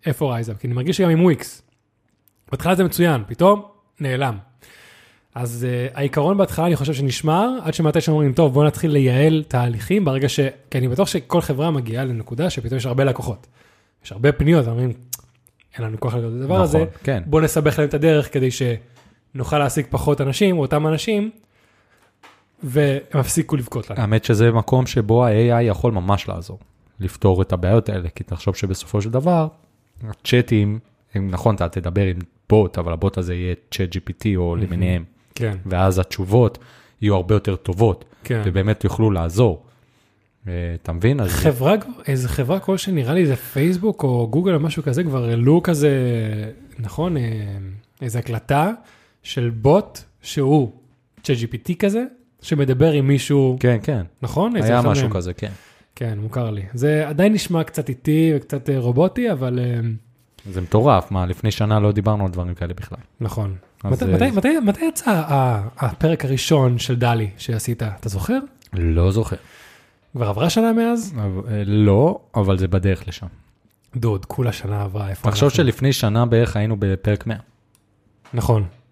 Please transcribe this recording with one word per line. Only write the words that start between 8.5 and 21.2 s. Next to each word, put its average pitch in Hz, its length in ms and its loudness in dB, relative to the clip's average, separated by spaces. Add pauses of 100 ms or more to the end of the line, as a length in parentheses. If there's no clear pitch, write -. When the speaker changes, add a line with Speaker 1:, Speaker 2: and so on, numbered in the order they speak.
Speaker 1:
בוא 147 100 6
נתחיל 151 260 0
לייעל 147 580 2
תהליכים", 120 560 0
ברגע 135 240 0
ש-, - 120 -2 (300)
כי 135 80 -2
אני 127 100 0
בטוח 151 200 0
שכל 170 320 0
חברה 151 300 -2
מגיעה 123 340 -4
לנקודה 123 460 -4
שפתאום 123 260 -6
יש 120 100 -4
הרבה 127 180 0
לקוחות. 123 420 -4 (580)
יש - 80 -18
הרבה 120 200 2
פניות, 147 360 4
אומרים, 120 240 -2 (840)
"אין 117 100 -8
לנו 110 140 -8
כוח 117 140 -4
לדבר 120 300 -6
Speaker 2:
נכון, 180 160 0
Speaker 1:
הזה, 156 240 2 (200)
Speaker 2:
כן. 123 220 -2
Speaker 1:
בוא 151 140 2
נסבך 156 380 0
להם 147 100 2
את 135 60 -6
הדרך 151 380 2
כדי 131 180 0
שנוכל - 1080 -6
להשיג 143 320 0
פחות 143 300 0
אנשים, 175 360 0
או 156 60 0
אותם 147 240 0
אנשים", 208 440 -2 (1300)